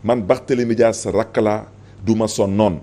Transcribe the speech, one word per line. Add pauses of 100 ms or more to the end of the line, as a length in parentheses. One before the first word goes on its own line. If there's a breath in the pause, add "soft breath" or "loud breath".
Man
Barthélémy
Dias
sa
rakk
laa, (400 soft breath)
du
ma
sa
noon,